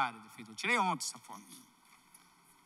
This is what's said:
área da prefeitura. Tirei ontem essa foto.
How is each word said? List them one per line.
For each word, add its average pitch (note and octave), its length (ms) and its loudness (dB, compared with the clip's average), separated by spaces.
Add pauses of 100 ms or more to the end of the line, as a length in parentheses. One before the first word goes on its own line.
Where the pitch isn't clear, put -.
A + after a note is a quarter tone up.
área A2+ 140 -4
da G#2+ 60 -18
prefeitura. A2 300 -16
Tirei A#3 220 4
ontem F3+ 260 4
essa - 140 -6
foto. A2+ 240 -14 (1200)